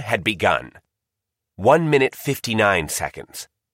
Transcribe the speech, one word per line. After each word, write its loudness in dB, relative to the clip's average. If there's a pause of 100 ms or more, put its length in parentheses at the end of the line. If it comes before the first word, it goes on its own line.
had -2
begun. -2 (840)
One 4
minute 2
fifty-nine 0
seconds. -10 (260)